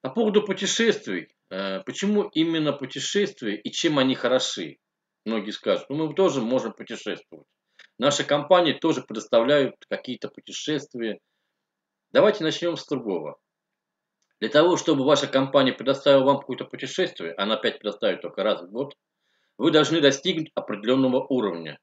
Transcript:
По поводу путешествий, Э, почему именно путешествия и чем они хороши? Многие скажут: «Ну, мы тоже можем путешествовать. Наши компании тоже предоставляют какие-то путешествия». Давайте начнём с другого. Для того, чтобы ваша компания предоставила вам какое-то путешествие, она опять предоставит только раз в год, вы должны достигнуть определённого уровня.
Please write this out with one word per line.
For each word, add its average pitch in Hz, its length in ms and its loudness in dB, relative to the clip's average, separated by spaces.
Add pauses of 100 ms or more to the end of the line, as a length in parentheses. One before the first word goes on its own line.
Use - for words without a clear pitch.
По 135 60 -6
поводу 214 320 2
путешествий, 185 920 -2 (200)
Э, 95 300 -4
почему 202 400 0
именно 160 480 0
путешествия 135 800 -4
и - 160 -10
чем 156 280 0
они 131 180 2
хороши? 120 640 -2 (460)
Многие 107 280 -6
скажут: - 360 -2
«Ну, 156 200 -4
мы 147 60 -8
тоже 156 260 2
можем 113 320 -2
путешествовать. 98 760 -12 (500)
Наши 143 280 2
компании 147 480 4
тоже 160 300 -2
предоставляют 120 760 2 (120)
какие-то - 400 -8
путешествия». 123 920 -8 (880)
Давайте 196 320 4
начнём 156 340 -2
с - 100 -14
другого. 95 520 -6 (1000)
Для 110 80 -2
того, 160 280 6
чтобы 139 280 0
ваша 139 240 4
компания 135 440 2
предоставила 135 520 4
вам 135 160 4
какое-то - 240 -10
путешествие, 127 720 -6
она 104 200 0
опять 123 240 -2
предоставит 104 440 -2
только - 200 -8
раз 95 200 0
в 87 80 -18
год, 131 260 -8 (600)
вы 147 140 2
должны 156 300 4
достигнуть 156 560 2
определённого 127 680 0
уровня. 85 580 -4